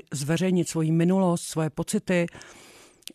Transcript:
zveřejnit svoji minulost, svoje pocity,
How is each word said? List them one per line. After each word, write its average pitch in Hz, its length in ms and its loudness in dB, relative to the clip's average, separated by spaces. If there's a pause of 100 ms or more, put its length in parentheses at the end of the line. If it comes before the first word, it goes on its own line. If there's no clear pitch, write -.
(120)
zveřejnit 165 560 0
svoji 160 240 0
minulost, 175 500 2
svoje 156 280 -4
pocity, 175 560 -2 (880)